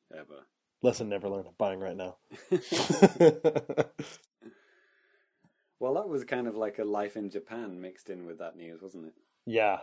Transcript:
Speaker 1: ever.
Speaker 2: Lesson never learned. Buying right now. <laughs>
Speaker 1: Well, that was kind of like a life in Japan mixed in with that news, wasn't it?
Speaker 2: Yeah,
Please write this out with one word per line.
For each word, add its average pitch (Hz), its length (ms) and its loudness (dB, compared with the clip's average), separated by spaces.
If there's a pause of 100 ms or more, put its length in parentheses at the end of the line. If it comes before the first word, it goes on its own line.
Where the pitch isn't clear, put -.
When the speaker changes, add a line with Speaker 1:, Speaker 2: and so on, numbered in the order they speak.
(140)
Speaker 1:
ever. 76 320 -18 (360)
Speaker 2:
Lesson 117 280 2
never 101 200 -4
learned. 98 280 -6
Buying 95 220 0
right 95 180 -6
now. 92 200 -10 (340)
<laughs> 160 1300 6 (2000)
Speaker 1:
Well, 131 120 0
that 196 160 -4
was 135 160 -4
kind 123 220 -2
of 107 100 -6
like 107 200 -4
a 110 60 -2
life 104 320 -2
in 104 140 -6
Japan 101 500 -10
mixed 92 300 -16
in 90 160 -12
with 85 140 -14
that 82 180 -12
news, 82 240 -16
wasn't 92 240 -16
it? 78 80 -18 (320)
Speaker 2:
Yeah, 107 380 2